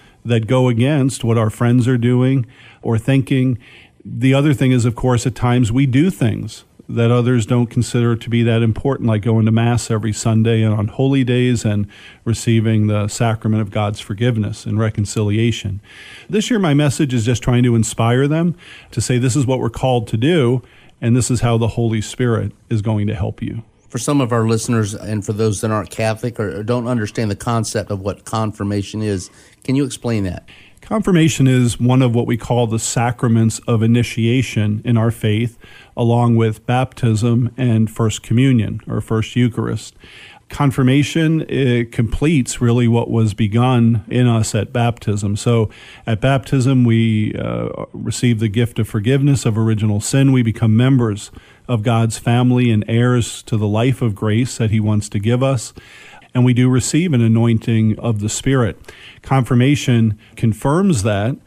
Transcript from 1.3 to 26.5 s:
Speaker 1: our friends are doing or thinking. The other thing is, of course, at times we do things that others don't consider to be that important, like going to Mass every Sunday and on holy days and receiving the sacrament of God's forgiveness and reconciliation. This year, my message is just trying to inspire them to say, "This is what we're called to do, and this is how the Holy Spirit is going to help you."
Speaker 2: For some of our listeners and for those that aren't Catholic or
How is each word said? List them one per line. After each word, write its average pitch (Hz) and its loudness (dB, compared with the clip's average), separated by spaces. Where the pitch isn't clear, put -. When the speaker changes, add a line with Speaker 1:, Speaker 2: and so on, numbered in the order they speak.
Speaker 1:
our 110 0
friends 120 2
are 127 2
doing 123 2
or 113 0
thinking. 131 0
The 120 2
other 143 4
thing 131 2
is, 123 2
of 120 0
course, 123 0
at 117 -4
times 123 2
we 139 2
do 139 2
things 107 -4
that 117 2
others 120 2
don't 120 0
consider 120 -2
to - -10
be 117 2
that 113 2
important, 117 -2
like 104 0
going 113 2
to 107 2
Mass 117 0
every 110 -2
Sunday 110 0
and 110 2
on 107 -2
holy 135 0
days 123 0
and 104 -2
receiving 113 0
the 104 0
sacrament 110 -2
of 101 -8
God's 104 -4
forgiveness 110 -4
and 107 -2
reconciliation. 107 -2
This 208 -2
year, 240 0
my 165 2
message 143 0
is 117 0
just 123 -2
trying 123 2
to 120 2
inspire 120 0
them 160 -2
to - -6
say, 123 0
"This 123 0
is 135 0
what 127 0
we're 120 -4
called 123 -2
to - -4
do, 127 2
and 117 2
this 123 0
is 120 -2
how 117 2
the 113 0
Holy 113 -2
Spirit 107 -2
is 107 -2
going 104 -2
to 107 -4
help 107 -6
you." 113 -8
Speaker 2:
For 127 -10
some 143 -2
of 120 -2
our 113 2
listeners 113 -2
and 104 -6
for 113 -4
those 104 -2
that 110 -2
aren't 107 -4
Catholic 110 -6
or 104 -6